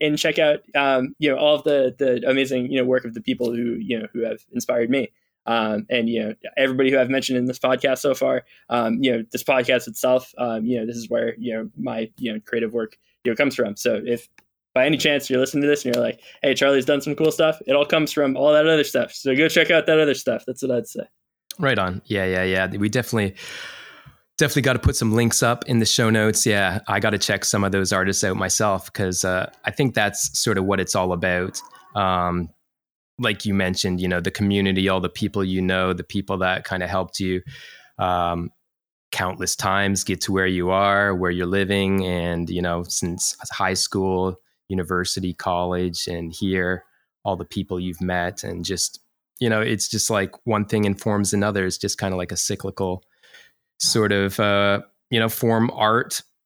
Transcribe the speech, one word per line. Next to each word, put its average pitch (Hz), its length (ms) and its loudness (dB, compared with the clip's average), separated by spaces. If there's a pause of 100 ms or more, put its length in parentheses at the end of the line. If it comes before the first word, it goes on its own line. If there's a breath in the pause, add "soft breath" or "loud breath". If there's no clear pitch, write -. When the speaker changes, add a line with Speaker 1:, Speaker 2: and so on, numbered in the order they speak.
Speaker 1:
and 151 160 0
check 156 220 0
out, 151 220 2 (120)
um, 139 460 2
you 151 100 2
know, 131 80 2
all 151 160 4
of 143 100 0
the, 135 360 2
the 123 280 0
amazing, 131 440 0
you 135 80 0
know, 123 60 2
work 127 200 0
of 113 80 -10
the 117 80 -10
people 120 320 -2
who, 117 260 -4
you 120 200 -4
know, 107 140 -8
who 120 80 -6
have 110 180 -4 (120)
inspired 120 380 0
me. 131 220 -2 (340)
Um, 110 460 0
and, 117 180 0
you 113 140 -2
know, 110 100 -6 (240)
everybody 131 320 2
who 135 80 4
I've 127 140 2
mentioned 131 260 0
in 123 80 0
this 127 140 -4
podcast 131 400 0
so 135 160 0
far, 131 300 -2 (240 soft breath)
um, 117 340 0
you 131 80 4
know, 113 200 -2
this 120 120 -6
podcast 131 440 2
itself, 127 520 0
um, 113 260 -2
you 120 140 0
know, 113 80 -4
this 120 80 -8
is 117 120 -10
where, 117 300 -2
you 120 160 -6
know, 110 240 -6
my, 113 400 -4
you 117 160 -4
know, 110 140 -8
creative 117 260 -2
work, 113 240 -4 (260)
you 123 80 0
know, 113 40 -2
comes 139 180 2
from. 107 220 -2
So 110 280 -2
if 120 240 -4 (460)
by 131 140 4
any 151 100 4
chance 143 320 2
you're 127 100 2
listening 143 220 0
to 143 60 2
this 143 180 2
and 123 80 2
you're 120 100 2
like, 113 160 -2 (220 loud breath)
"Hey, 135 140 2
Charlie's 139 300 4
done 143 140 2
some 147 160 -4
cool 156 160 2
stuff," 156 360 0
it 135 80 2
all 147 100 4
comes 156 260 2
from 139 240 2
all 143 180 4
that 151 120 6
other 160 180 4
stuff. - 300 -2
So 135 220 0
go 156 120 4
check 160 220 4
out 160 160 4
that 156 140 4
other 147 160 4
stuff. 113 320 -4
That's 135 160 -8
what 131 80 -2
I'd 117 160 -2
say. - 160 -10 (540)
Speaker 2:
Right 135 220 2
on. 92 260 -2
Yeah, 98 200 0
yeah, 92 180 0
yeah. 92 320 0
We 101 140 0
definitely, 110 460 0 (1040 loud breath)
definitely 143 260 2
gotta 127 160 2
put - 180 2
some 110 160 2
links 113 280 4
up 120 280 2
in 120 100 4
the 110 60 4
show 113 240 2
notes. 110 360 2
Yeah, 101 420 2
I 101 120 0
gotta 104 180 2
check 98 280 0
some 101 180 2
of 98 80 2
those 95 220 2
artists 95 320 0
out 95 100 0
myself, 95 560 -2
'cause, 92 320 -2
uh, 92 260 -2 (140)
I 110 80 -2
think 131 220 0
that's - 440 -2
sort 107 200 0
of 95 80 0
what 95 160 2
it's 87 140 -4
all 92 180 0
about. 90 480 -2 (340 loud breath)
Um, 87 540 0 (680)
like 110 280 -2
you 101 80 0
mentioned, 92 480 0
you 92 80 -2
know, 90 100 0
the 92 120 -2
community, 98 580 2
all 95 100 2
the 90 80 -2
people 101 380 -2
you 92 160 0
know, 92 320 2
the 87 100 -4
people 95 360 -4
that 92 280 -2
kinda 90 200 -4
helped 92 340 -4
you, 92 200 -2 (580 loud breath)
um, 85 500 0 (640)
countless 92 420 -2
times 98 480 0
get 92 160 -2
to - 140 -4
where 95 140 2
you 90 240 0
are, 101 440 2
where 90 160 0
you're 90 140 -2
living, 98 600 0
and, 87 440 -2
you 90 120 -2
know, 87 220 -2
since 87 500 -4 (160)
high 95 260 -2
school, 92 600 0 (300)
university, 90 640 -2
college, 90 720 -2
and 85 260 -8
here, 92 500 -2 (400)
all 98 140 -2
the 87 80 -10
people 92 340 -6
you've 90 220 -6
met, 90 420 -4
and 90 220 -8
just, - 340 -6 (400)
you 123 100 0
know, 110 120 2
it's 107 260 -2
just - 220 -2
like 98 220 0 (140)
one 104 200 0
thing 107 200 0
informs 101 480 0
another. 101 320 0
It's 92 120 -4
just - 200 -4
kinda 92 200 -2
like 87 140 -6
a 90 60 -6
cyclical 98 680 -4 (760 soft breath)
sort 107 320 2
of, 98 280 0
uh, 101 420 4 (280)
you 117 100 2
know, 113 100 2
form 113 440 2
art, 113 480 0 (240)